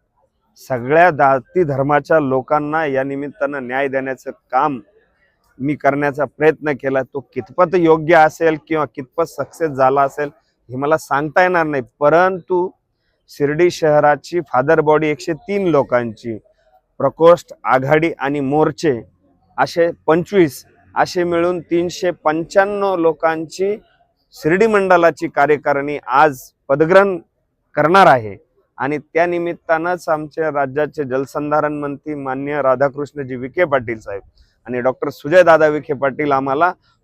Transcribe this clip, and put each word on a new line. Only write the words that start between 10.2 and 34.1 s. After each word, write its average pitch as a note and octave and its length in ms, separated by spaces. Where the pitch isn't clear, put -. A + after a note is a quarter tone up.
हे B2 60
मला C#3+ 200
सांगता D3+ 460
येणार F3+ 240
नाही, D3 160
परंतु F3+ 720
शिर्डी D3+ 420
शहराची D3 680
फादर D3 400
बॉडी D3+ 280
एकशे D3+ 240
तीन G3 340
लोकांची, A#2+ 720
प्रकोष्ठ, D#3+ 540
आघाडी C3+ 540
आणि C#3+ 220
मोर्चे C#3+ 640
असे E3+ 320
पंचवीस, E3 600
असे D#3 280
मिळून F3 360
तीनशे E3+ 500
पंच्याण्णव F#3+ 840
लोकांची E3 800
शिर्डी F#3+ 340
मंडळाची F3+ 600
कार्यकारिणी C#3+ 800
आज C3+ 340
पदग्रहण F3 500
करणार F3 320
आहे. A2+ 300
आणि C#3 200
त्या D#3+ 280
निमित्तानंच E3+ 840
आमचे D#3 420
राज्याचे C#3+ 540
जलसंधारण D3 680
मंत्री D3 420
माननीय C#3 480
राधाकृष्णजी C3 760
विखे C3 280
पाटील A#2+ 360
साहेब G#2 220